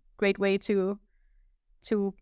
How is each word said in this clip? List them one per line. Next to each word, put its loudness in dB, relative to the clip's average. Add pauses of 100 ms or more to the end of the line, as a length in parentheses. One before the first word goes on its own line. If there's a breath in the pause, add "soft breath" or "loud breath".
(160)
great 0
way 2
to, -2 (840)
to, -2